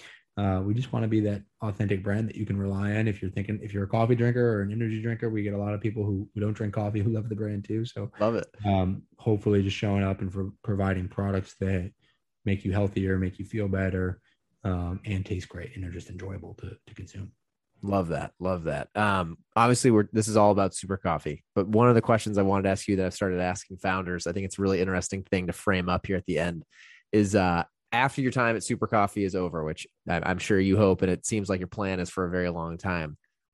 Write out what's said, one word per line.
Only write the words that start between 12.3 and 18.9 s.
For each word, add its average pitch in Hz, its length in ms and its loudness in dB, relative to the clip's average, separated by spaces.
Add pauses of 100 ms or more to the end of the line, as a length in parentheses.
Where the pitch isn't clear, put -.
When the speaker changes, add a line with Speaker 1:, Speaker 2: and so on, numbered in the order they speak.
Speaker 1:
make 98 180 0
you 98 80 0
healthier, 98 460 0
make 92 200 -2
you 101 60 -10
feel 104 240 -4
better, 92 520 -2 (440)
um, 90 400 -4
and 98 220 -4
taste 90 220 -6
great - 280 -14
and 95 80 -8
are 87 60 -10
just 87 180 -12
enjoyable 90 460 -12
to, - 220 -14 (100)
to - 80 -20
consume. 98 380 -14 (500)
Speaker 2:
Love 98 260 0
that. 78 300 -4
Love 90 260 -2
that. 71 300 -4